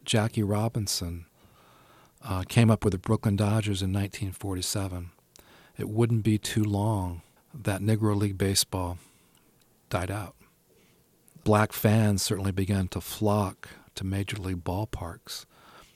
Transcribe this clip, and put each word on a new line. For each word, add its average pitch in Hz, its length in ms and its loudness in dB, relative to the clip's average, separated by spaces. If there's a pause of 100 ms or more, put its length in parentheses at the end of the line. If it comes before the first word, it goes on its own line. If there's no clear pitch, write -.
Jackie 110 380 2
Robinson, 101 840 -2 (960)
uh, 92 260 -4
came 113 220 6
up 107 120 4
with 90 100 2
the 92 60 0
Brooklyn 107 380 0
Dodgers 104 460 0
in 95 100 0
nineteen 98 400 -4
forty-seven, 92 800 -6 (640)
it 98 140 -6
wouldn't 113 320 2
be 107 160 4
too - 260 0
long 101 560 0 (340)
that 101 280 -4
Negro 107 340 2
League 101 220 -2
Baseball 95 580 -2 (920)
died 90 200 -4
out. 98 240 -8 (1120)
Black 107 300 4
fans 107 480 4
certainly 98 300 -2
began 95 360 0
to - 140 -6
flock 104 680 -2 (280)
to - 80 -6
Major 98 340 -2
League 92 260 -4
ballparks 90 800 -6 (520)